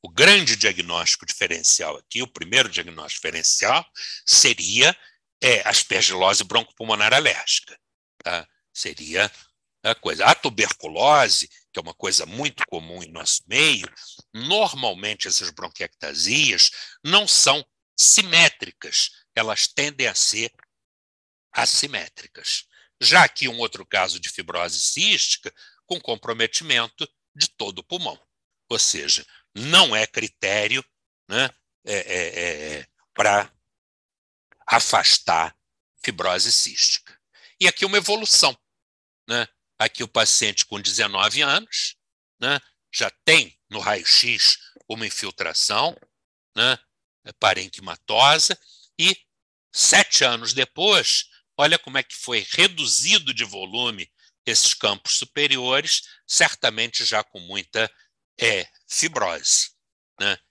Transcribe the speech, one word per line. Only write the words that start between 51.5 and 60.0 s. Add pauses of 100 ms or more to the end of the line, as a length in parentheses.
olha
como
é
que
foi
reduzido
de
volume (340)
esses
campos
superiores, (240)
certamente
já
com
muita, (480)
é, (180)
fibrose, (500)